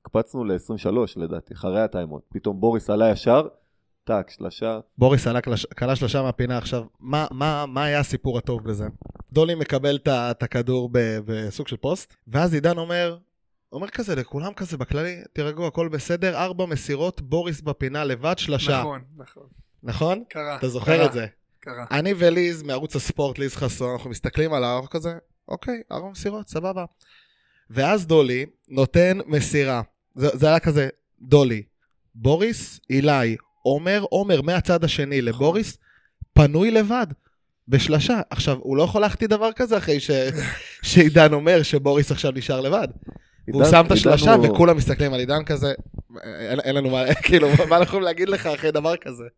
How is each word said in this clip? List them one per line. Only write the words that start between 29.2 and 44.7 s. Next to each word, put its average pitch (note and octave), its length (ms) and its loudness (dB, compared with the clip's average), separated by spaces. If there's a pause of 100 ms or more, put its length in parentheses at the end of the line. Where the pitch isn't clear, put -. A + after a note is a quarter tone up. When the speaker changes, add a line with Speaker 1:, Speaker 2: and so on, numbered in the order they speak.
Speaker 2:
מסירה. C#3 560 0 (340)
זה, C3+ 180 0
זה C3+ 140 4
היה D#3+ 120 6
כזה, D3 300 0 (320)
דולי, B2+ 420 4 (520)
בוריס, D#3+ 640 0 (100)
אילי, C3+ 460 2 (260)
עומר, F3 480 0
עומר F#3 320 0
מהצד E3+ 420 0
השני C#3+ 380 -2
Speaker 3:
נכון. A#2 80 -2
Speaker 2:
לבוריס, D3+ 480 -2 (560)
פנוי D3+ 380 6
לבד, A3 360 2 (600)
בשלשה. D3+ 600 2
עכשיו, - 320 -2
הוא C3+ 160 -2
לא D#3 60 4
יכול G3+ 180 0
להחטיא G#3+ 260 0
דבר G#3+ 240 2
כזה A3+ 260 -2
אחרי D3+ 220 0
ש-, D3 120 -4 (460)
Speaker 3:
<laughs> - 340 -10
Speaker 2:
שעידן D#3 420 10
אומר D#3 300 4
שבוריס C#3+ 480 2
עכשיו C3+ 240 -2
נשאר C3 260 -4
לבד. E3 260 0 (600)
והוא C#3 160 0
Speaker 1:
עידן, D3+ 80 8
Speaker 2:
שם F3 60 12
את E3+ 140 10
Speaker 1:
עידן - 20 6
Speaker 2:
השלשה, D3 400 6
Speaker 1:
הוא A#2+ 140 8
Speaker 2:
וכולם D#3+ 300 6